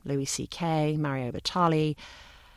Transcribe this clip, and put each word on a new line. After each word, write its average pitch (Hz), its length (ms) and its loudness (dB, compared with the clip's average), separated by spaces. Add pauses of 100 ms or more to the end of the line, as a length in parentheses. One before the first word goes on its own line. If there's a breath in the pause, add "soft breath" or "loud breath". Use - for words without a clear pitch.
Louis 139 200 0
C - 200 -4
K, 156 500 0
Mario 135 360 -2
Batali. 156 640 2 (600 loud breath)